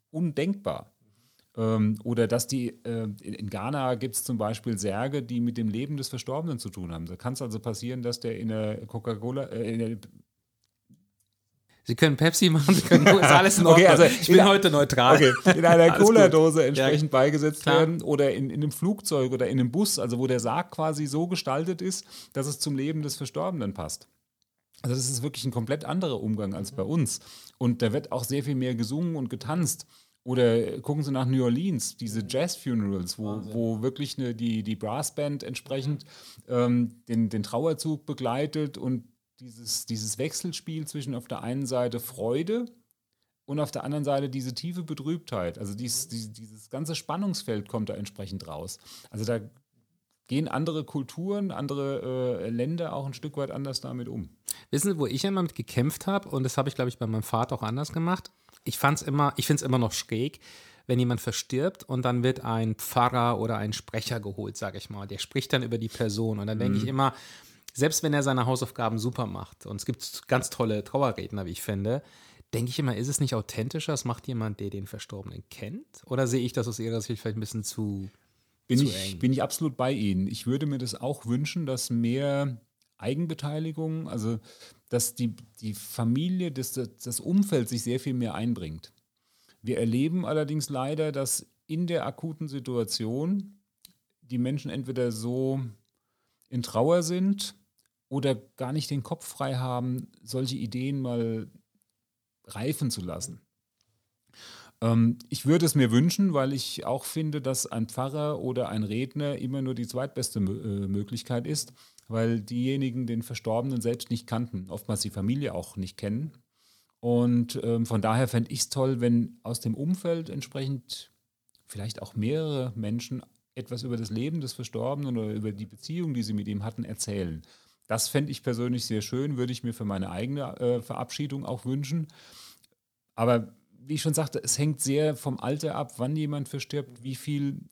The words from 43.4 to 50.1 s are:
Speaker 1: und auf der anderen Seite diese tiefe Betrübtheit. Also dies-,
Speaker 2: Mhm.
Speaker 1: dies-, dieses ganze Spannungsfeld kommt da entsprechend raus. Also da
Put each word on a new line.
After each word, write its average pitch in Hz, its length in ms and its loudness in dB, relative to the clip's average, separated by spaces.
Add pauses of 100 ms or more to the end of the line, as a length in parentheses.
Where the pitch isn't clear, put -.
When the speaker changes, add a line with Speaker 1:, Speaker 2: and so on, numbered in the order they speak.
Speaker 1:
und 139 140 -4
auf 147 100 -2
der - 140 -6
anderen 147 200 -4
Seite 139 240 0
diese 127 240 -6
tiefe 175 300 -6
Betrübtheit. 135 760 -4
Also 101 160 -8
dies-, 117 320 -6
Speaker 2:
Mhm. - 40 -20
Speaker 1:
dies-, 113 220 -8
dieses 110 380 -20
ganze 156 260 -6
Spannungsfeld 151 720 -4
kommt 107 200 -4
da - 60 -6
entsprechend 95 540 -10
raus. 82 300 -10 (320)
Also 110 140 -8
da 117 140 -2 (880)